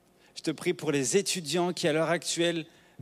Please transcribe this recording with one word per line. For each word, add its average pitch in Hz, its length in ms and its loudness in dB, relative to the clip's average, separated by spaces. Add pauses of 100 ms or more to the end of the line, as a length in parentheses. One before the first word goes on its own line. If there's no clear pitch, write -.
(340)
Je - 80 -14
te 165 80 -2
prie 165 240 -2
pour 147 180 -2
les 139 240 2
étudiants 180 560 0
qui, 175 160 0
à 147 60 4
l'heure 156 160 2
actuelle, 170 560 0 (360)